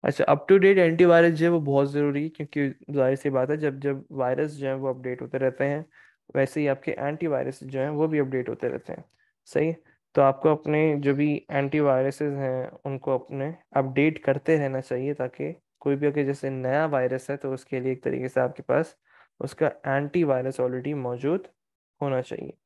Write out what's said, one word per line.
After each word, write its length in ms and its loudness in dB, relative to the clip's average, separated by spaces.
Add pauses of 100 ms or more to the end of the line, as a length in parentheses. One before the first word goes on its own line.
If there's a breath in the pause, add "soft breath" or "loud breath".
अच्छा, 200 2
up 140 4
to 200 4
date 200 6
एंटीवायरस 540 8
जो 140 2
है 40 4
वो 100 2
बहुत 300 2
ज़रूरी 320 0
है, 60 -6
क्योंकि 420 -4 (220)
जाहिर 240 2
सी 140 -4
बात 200 0
है 60 0
जब, 240 -4
जब 320 -4
वायरस 380 -2
जो 180 -8
है 60 -2
वो 160 -4
अपडेट 320 -8
होते 160 -6
रहते 260 0
हैं 220 -2 (500 soft breath)
वैसे 240 0
ही 60 0
आपके 240 -2
एंटीवायरस 760 -4
जो 160 -6
हैं, 100 -2
वो 180 0
भी 100 0
अपडेट 300 -2
होते 200 -6
रहते 240 -8
हैं। 120 -12 (400)
सही 240 0
है? 140 -6 (320 soft breath)
तो 80 6
आपको 260 4
अपने 480 2
जो 180 0
भी 360 -2
एंटीवायरसेस 840 0
हैं, 360 -4 (140)
उनको 340 -4
अपने 380 -8 (160)
अपडेट 460 2
करते 400 0
रहना 220 -2
चाहिए, 340 -4
ताकि 460 -8 (200)
कोई 160 0
भी 100 0
अगर 180 0
जैसे 260 -4
नया 360 0
वायरस 440 -2
है, 60 -4
तो 180 -6
उसके 260 -6
लिए 120 -2
एक 100 -6
तरीके 260 -4
से 120 0
आपके 220 -2
पास 340 0 (440 soft breath)
उसका 260 -2
एंटीवायरस 920 -2
already 340 -2
मौजूद 540 -4 (540)
होना 180 0
चाहिए। 320 -10 (140)